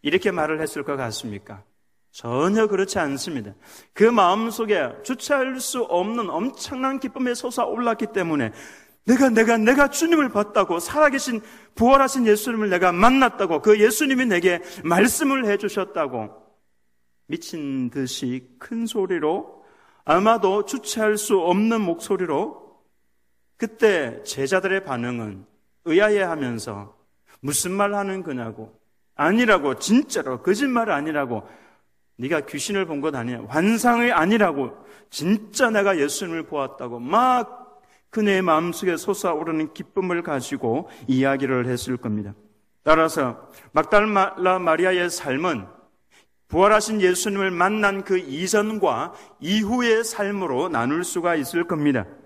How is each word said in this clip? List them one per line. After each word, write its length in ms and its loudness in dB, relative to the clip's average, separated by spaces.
이렇게 280 0
말을 300 -2
했을 220 -6
것 140 -6
같습니까? 680 -10
전혀 560 0
그렇지 320 -2
않습니다. 540 -6
그 100 2
마음속에 880 2
주체할 560 -4
수 220 -4
없는 480 -2
엄청난 680 -6
기쁨에 360 -4
솟아올랐기 720 -4
때문에, 440 -2
내가, 240 4
내가, 300 4
내가 300 6
주님을 420 2
봤다고, 500 0
살아계신, 600 2
부활하신 520 4
예수님을 440 2
내가 220 4
만났다고, 680 4
그 180 6
예수님이 460 2
내게 360 2
말씀을 640 2
해주셨다고 840 -4
미친 640 -6
듯이 580 -6
큰 280 -8
소리로, 760 -4
아마도 600 2
주체할 540 -2
수 200 0
없는 440 2
목소리로, 1000 -4
그때 680 0
제자들의 600 -2
반응은 600 -6
의아해하면서 1120 0
"무슨 320 -4
말 220 0
하는 280 -4
거냐고, 580 -10
아니라고, 640 2
진짜로 640 0
거짓말 480 0
아니라고, 560 -2
네가 260 -2
귀신을 380 -4
본 160 -6
것 140 -4
아니야, 320 -6
환상이 640 2
아니라고, 680 2
진짜 600 0
내가 280 2
예수님을 480 -4
보았다고." 520 -8
막 840 -2
그녀의 320 2
마음속에 540 0
솟아오르는 760 -4
기쁨을 500 -4
가지고 680 -4
이야기를 600 0
했을 300 -4
겁니다. 380 -6
따라서 680 0
막달라 880 2
마리아의 520 0
삶은 560 -4
부활하신 540 2
예수님을 500 0
만난 500 0
그 160 -2
이전과 960 -2
이후의 640 0
삶으로 680 -4
나눌 340 -2
수가 320 -2
있을 320 -4
겁니다. 380 0